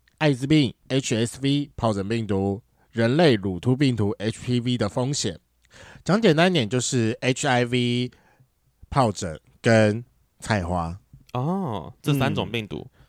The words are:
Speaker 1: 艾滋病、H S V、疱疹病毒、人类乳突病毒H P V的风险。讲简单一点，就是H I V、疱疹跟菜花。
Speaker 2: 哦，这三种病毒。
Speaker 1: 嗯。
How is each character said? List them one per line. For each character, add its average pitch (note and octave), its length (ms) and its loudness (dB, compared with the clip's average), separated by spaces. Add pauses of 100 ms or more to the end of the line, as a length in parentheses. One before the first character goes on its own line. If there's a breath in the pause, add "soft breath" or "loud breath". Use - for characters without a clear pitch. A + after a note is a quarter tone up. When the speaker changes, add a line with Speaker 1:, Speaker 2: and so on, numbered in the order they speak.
(180)
Speaker 1:
艾 D3+ 160 2
滋 B2+ 140 -4
病、 D3 260 2 (140)
H C3 280 -2
S A#2 260 -2
V、 C#3+ 360 -2
疱 A2+ 160 0
疹 G2 160 -4
病 A2+ 160 -4
毒、 G2 360 0 (300)
人 A#2 260 2
类 D#3 180 6
乳 F#2+ 240 -2
突 B2+ 180 2
病 C3 180 2
毒 G#2+ 220 0
H A2 260 -6
P B2 180 -2
V B2 160 -2
的 G#2+ 120 0
风 C3 240 -4
险。 F#2+ 260 -4 (640 loud breath)
讲 A3 160 2
简 G3 160 4
单 E3+ 140 4
一 F#3 40 0
点， C3 140 2
就 B2 120 0
是 A#2 420 0
H B2+ 260 -2
I B2 180 2
V、 B2 460 -2 (800 soft breath)
疱 B2 220 2
疹 E2 280 -8 (220)
跟 A2 420 4 (360)
菜 G2+ 260 -2
花。 F2 340 -4 (340)
Speaker 2:
哦， B2+ 680 -6
这 D3+ 140 0
三 C3 180 0
种 G2 160 -4
病 A2 180 -6
毒。 D2 120 -8
Speaker 1:
嗯。 - 120 -14 (180 soft breath)